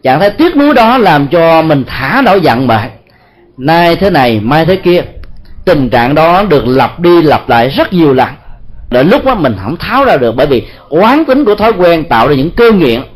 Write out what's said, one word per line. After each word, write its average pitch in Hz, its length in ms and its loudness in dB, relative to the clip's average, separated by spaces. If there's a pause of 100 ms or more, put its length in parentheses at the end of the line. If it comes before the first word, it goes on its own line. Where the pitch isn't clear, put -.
Trạng 135 160 0
thái 311 100 2
tiếc 320 280 0
nuối 285 160 2
đó 240 240 2
làm 151 300 2
cho 165 340 2
mình 151 260 0
thả 135 380 -4
nổi 190 160 2
giận 127 260 0
mà. 113 220 -2 (680)
Nay 165 380 0
thế 190 140 0
này, 123 300 0
mai 143 260 0
thế 185 100 0
kia. 175 260 0 (640)
Tình 147 240 0
trạng 123 260 0
đó 170 280 2
được 143 240 0
lặp 127 320 0
đi 175 220 2
lặp 135 280 0
lại 120 200 2
rất 247 240 -4
nhiều 160 200 2
lần. 127 160 0 (600)
Đến 131 200 2
lúc 254 160 2
đó 262 100 0
mình 135 280 -2
không 143 140 -8
tháo 254 280 -2
ra 185 120 2
được, 117 180 -2
bởi 131 120 0
vì 127 200 -2 (220)
quán 226 360 2
tính 277 200 0
của 208 100 0
thói 214 160 0
quen 175 380 0
tạo 120 180 2
ra 147 80 2
những 143 160 -2
cơn 226 280 2
nghiện. 123 220 0 (140)